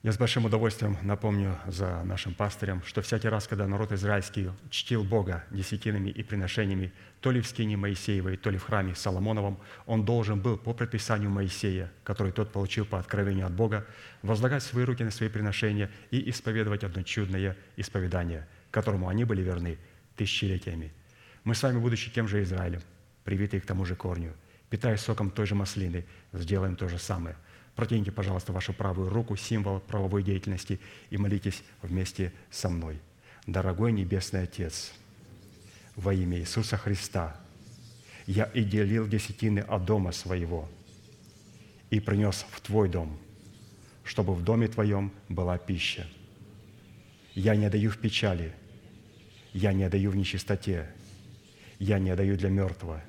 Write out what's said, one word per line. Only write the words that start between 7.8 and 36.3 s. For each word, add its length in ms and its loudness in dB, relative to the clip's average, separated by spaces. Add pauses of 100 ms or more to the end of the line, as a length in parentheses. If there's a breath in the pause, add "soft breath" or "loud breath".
то 140 0
ли 80 0
в 60 -6
храме 300 2
Соломоновом, 640 0 (280 loud breath)
он 180 2
должен 340 2
был 200 0
по 160 -4
предписанию 560 0
Моисея, 600 -2 (140)
который 260 0
тот 220 -2
получил 320 0
по 140 -4
откровению 480 0
от 80 -2
Бога, 320 0 (340 loud breath)
возлагать 420 2
свои 220 0
руки 180 0
на 80 0
свои 200 -2
приношения 600 0 (200 loud breath)
и 180 0
исповедовать 560 0
одно 200 -4
чудное 520 0 (220 loud breath)
исповедание, 680 -2 (240 loud breath)
которому 380 2
они 160 2
были 160 2
верны 380 -2 (360 loud breath)
тысячелетиями. 760 -2 (500 loud breath)
Мы 120 2
с 80 0
вами, 160 4
будучи 320 0
тем 180 0
же 140 2
Израилем, 400 -2 (420)
привитые 380 0
к 40 -14
тому 200 0
же 100 -4
корню, 380 -4 (340 loud breath)
питаясь 320 0
соком 300 0
той 160 0
же 80 0
маслины, 500 0 (300 loud breath)
сделаем 420 0
то 100 -4
же 120 -2
самое. 360 -4 (400 loud breath)
Протяните, 380 2
пожалуйста, 400 0
вашу 220 -2
правую 340 0
руку, 280 0
символ 440 -2
правовой 420 0
деятельности, 560 -2 (300 loud breath)
и 80 -6
молитесь 460 0 (180 loud breath)
вместе 520 -2 (180 loud breath)
со 180 -4
мной. 320 -4 (460 loud breath)
Дорогой 460 2
Небесный 500 0
Отец, 500 -6 (1040 loud breath)
во 160 0
имя 260 2